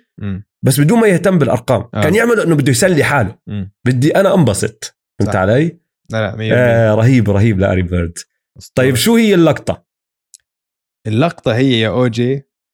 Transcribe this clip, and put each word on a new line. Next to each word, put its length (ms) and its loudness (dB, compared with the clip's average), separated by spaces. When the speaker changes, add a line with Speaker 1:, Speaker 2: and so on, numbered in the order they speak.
Speaker 1:
مم. 260 -10
Speaker 2:
بس 160 2
بدون 200 2
ما 60 2
يهتم 320 2
بالأرقام. 560 -2
Speaker 1:
آه. 80 -2
Speaker 2:
كان 120 0
يعمل 260 0
إنه 140 0
بده 160 0
يسلي 340 2
حاله. 420 -2
Speaker 1:
مم. 260 -10
Speaker 2:
بدي 300 0
أنا 180 2
أنبسط. 640 -2
فهمت 120 -2
Speaker 1:
صح. 80 0
Speaker 2:
علي؟ 400 0
Speaker 1:
لا، 180 -4
لا، 60 -12
مية 180 -6
بالمية. 360 2
Speaker 2:
آه، 40 2
رهيب، 360 2
رهيب 280 2
لاري 240 0
بيرد. 360 -6
Speaker 1:
أسطورة. 280 -2
Speaker 2:
طيب، 80 0
شو 220 0
هي 180 2
اللقطة؟ 500 0
Speaker 1:
اللقطة 500 -2
هي 240 2
يا 80 0
أو 180 0
جي 360 -4